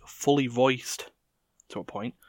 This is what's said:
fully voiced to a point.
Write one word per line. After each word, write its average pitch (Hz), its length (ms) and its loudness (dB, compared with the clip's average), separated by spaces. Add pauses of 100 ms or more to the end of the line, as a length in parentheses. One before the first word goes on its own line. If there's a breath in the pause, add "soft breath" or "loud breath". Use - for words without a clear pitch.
fully 143 440 2
voiced 123 640 0 (580)
to - 120 -8
a - 40 -10
point. 110 300 -8 (140 soft breath)